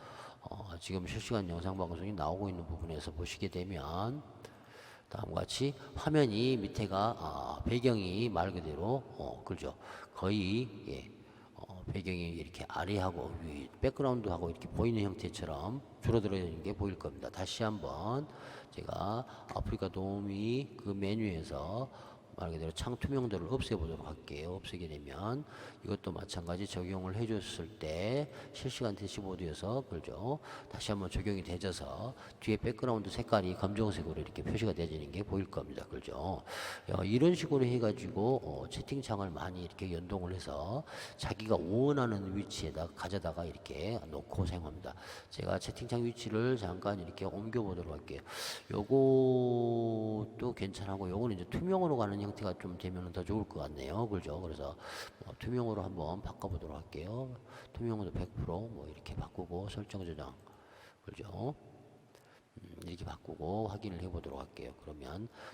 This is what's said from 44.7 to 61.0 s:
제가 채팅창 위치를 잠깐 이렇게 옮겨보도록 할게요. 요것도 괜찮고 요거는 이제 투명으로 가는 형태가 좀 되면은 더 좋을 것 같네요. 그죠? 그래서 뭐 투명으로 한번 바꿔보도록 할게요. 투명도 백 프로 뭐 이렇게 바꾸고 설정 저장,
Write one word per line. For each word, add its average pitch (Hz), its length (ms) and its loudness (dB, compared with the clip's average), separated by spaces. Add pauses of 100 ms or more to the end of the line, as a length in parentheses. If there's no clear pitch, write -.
제가 92 280 0
채팅창 120 460 -2
위치를 117 540 2
잠깐 95 420 0
이렇게 87 240 -6
옮겨보도록 95 720 -2
할게요. - 260 -8 (520)
요것도 120 1800 6
괜찮고 98 560 -2
요거는 104 280 2
이제 87 120 -6
투명으로 180 460 4
가는 101 300 2
형태가 101 320 -2
좀 90 200 -6
되면은 90 360 -4
더 90 100 0
좋을 101 240 2
것 82 140 -6
같네요. 73 480 0
그죠? 82 320 -2
그래서 73 340 -4 (480)
뭐 - 140 -10
투명으로 113 460 0
한번 90 380 -2
바꿔보도록 82 540 -4
할게요. 110 600 -6 (380)
투명도 107 380 0
백 - 240 -2
프로 87 260 0
뭐 92 260 -8
이렇게 - 280 -10
바꾸고 90 540 -4
설정 101 360 -6
저장, 73 280 -6 (720)